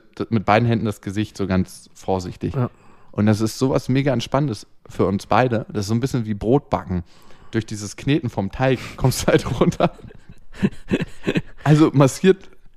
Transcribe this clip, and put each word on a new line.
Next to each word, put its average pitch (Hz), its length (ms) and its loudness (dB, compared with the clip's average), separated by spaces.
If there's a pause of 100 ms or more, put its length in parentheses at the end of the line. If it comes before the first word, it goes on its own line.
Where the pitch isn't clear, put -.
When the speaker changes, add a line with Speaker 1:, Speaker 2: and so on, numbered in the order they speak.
(200)
Speaker 1:
d-, 104 100 -6
mit 110 160 0
beiden 113 220 4
Händen 113 180 0
das 104 160 -6
Gesicht 104 360 -6
so 98 100 -4
ganz 92 480 -2
vorsichtig. 95 600 -4
Speaker 2:
Ja. 123 140 -2 (420)
Speaker 1:
Und 104 140 0
das 107 160 4
ist 110 160 -2
sowas 135 320 0
mega 135 240 2
Entspannendes 131 540 -2 (200)
für - 180 0
uns 95 200 0
beide. 117 440 2
Das 104 160 -4
ist - 20 -10
so 113 80 0
ein 120 40 0
bisschen 120 260 -2
wie 107 80 -4
Brotbacken. 101 720 -2 (480)
Durch 110 140 -2
dieses 104 320 -10
Kneten 139 320 -2
vom 98 220 -4
Teig 131 360 0
<laughs> - 100 -16
kommst - 260 0
du - 40 -6
halt - 320 2
runter. - 320 2 (1700)
Also 151 300 6
massiert, 147 560 4 (280)